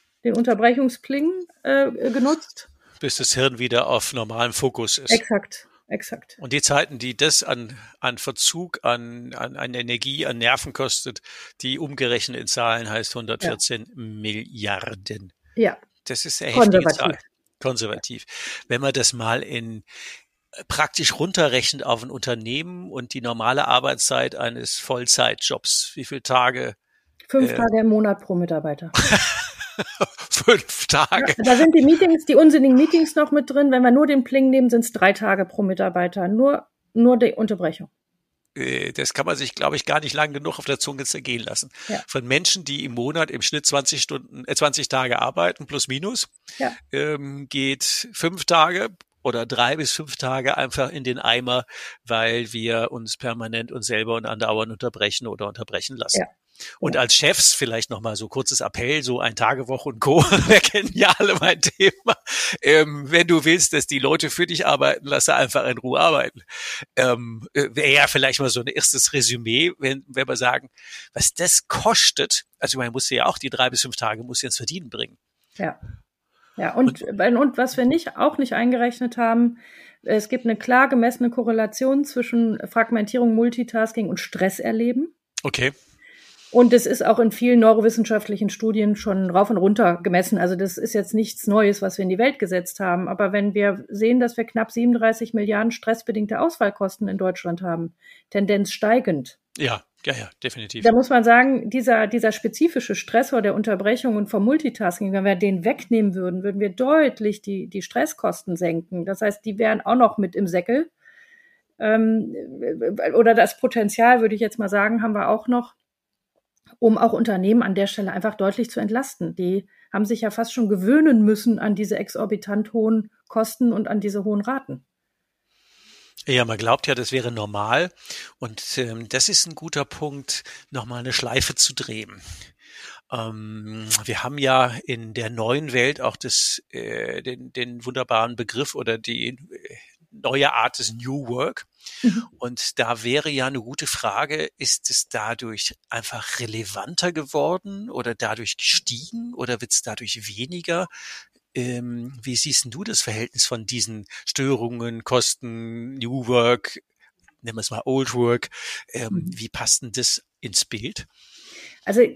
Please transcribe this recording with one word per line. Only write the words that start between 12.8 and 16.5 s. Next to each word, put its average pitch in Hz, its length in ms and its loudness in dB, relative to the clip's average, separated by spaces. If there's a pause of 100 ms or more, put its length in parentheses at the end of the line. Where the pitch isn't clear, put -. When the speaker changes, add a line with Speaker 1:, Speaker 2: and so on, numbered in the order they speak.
Speaker 2:
heißt 107 240 -6
Speaker 1:
Ja. 123 60 -8
Speaker 2:
hundertvierzehn 113 760 -4
Milliarden. 107 1400 -8 (220)
Speaker 1:
Ja. 220 240 0 (280)
Speaker 2:
Das - 180 -6
ist - 180 -6
eine 123 100 -4